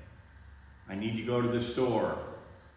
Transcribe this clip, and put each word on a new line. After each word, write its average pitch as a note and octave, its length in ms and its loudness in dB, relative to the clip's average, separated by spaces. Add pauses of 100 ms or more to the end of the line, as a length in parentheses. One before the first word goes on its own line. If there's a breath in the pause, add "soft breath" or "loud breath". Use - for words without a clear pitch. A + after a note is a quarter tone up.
(880)
I G2 60 -6
need A2 220 0
to A2+ 60 -2
go A#2+ 180 4
to A#2 60 4
the A#2 160 2
store. A#2 540 2 (600)